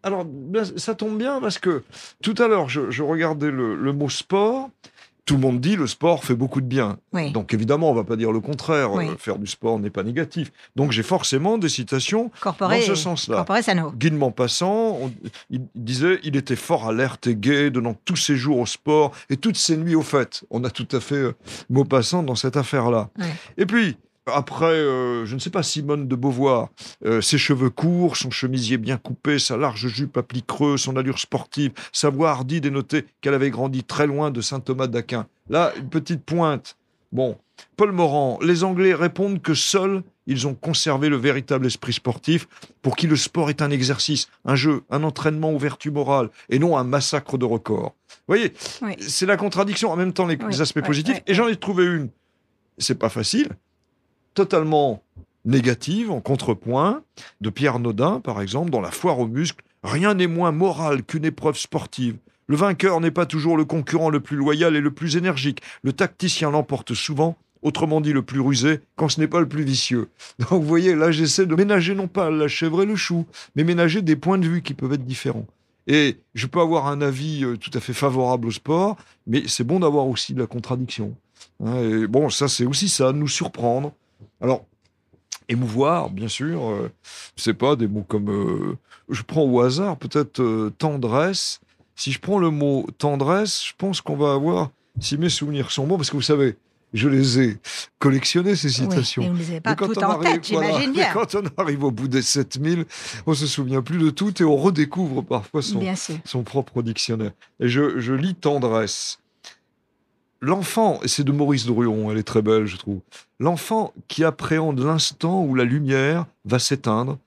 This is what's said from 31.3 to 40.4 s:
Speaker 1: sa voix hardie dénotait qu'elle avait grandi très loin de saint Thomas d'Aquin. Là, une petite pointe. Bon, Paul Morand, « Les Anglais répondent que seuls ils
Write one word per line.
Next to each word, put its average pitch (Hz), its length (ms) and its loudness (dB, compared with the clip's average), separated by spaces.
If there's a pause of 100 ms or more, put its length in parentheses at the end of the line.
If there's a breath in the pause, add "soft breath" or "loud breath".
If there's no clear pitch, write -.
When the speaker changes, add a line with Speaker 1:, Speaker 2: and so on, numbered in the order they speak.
Speaker 1:
sa 147 160 2
voix 147 220 2
hardie 131 280 -2
dénotait 143 460 -2 (160)
qu'elle 139 100 2
avait 139 160 2
grandi 131 360 -4
très 147 220 0
loin 143 240 0
de 120 120 -4
saint 135 180 -6
Thomas 131 260 -2
d'Aquin. 117 400 -4 (220)
Là, 156 300 2
une 131 100 -10
petite 160 380 -4
pointe. 160 500 0 (340)
Bon, 123 280 -2 (400 loud breath)
Paul 208 120 4
Morand, « 147 520 2
Les 170 220 4
Anglais 185 280 4
répondent 175 480 0
que 156 140 0
seuls 190 480 0 (240)
ils 135 200 -2